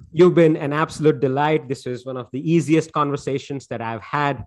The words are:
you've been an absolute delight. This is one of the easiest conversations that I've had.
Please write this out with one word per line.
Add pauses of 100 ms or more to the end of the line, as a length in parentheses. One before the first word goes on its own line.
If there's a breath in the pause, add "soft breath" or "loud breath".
(120)
you've
been
an
absolute
delight.
This
is
one
of
the
easiest
conversations
that
I've
had.